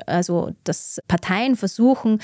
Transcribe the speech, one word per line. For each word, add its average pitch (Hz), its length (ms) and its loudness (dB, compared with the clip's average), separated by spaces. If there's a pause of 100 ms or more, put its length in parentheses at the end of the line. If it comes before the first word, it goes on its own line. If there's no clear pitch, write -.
also 175 440 0 (140)
dass - 440 -6
Parteien 214 480 0
versuchen, 226 680 2